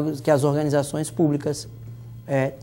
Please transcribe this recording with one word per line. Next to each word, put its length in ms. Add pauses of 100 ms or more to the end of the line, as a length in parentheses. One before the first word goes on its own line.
(240)
que 80
as 120
organizações 680
públicas, 580 (580)
é, 380